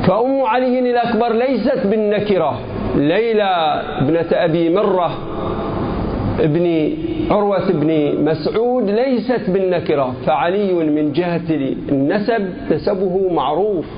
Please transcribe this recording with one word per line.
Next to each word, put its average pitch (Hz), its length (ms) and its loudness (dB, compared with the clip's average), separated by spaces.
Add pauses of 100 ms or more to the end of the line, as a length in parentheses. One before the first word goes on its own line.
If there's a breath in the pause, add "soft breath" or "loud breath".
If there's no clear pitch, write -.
فأم 254 360 2
علي 254 480 2
الأكبر 233 420 0
ليست 247 540 0
بالنكرة، 202 720 0 (380)
ليلى 180 840 2 (160)
ابنة 160 340 2
أبي 165 420 2
مرة 180 360 2 (1300)
ابن 160 500 2 (400)
عروة 202 420 2
بن 151 520 0
مسعود 202 640 0
ليست 233 600 0
بالنكرة، 165 640 0 (120)
فعلي 180 460 0
من 151 400 0
جهة 170 360 -2 (400)
النسب 196 640 0 (200)
نسبه 185 600 0
معروف 160 540 0 (120)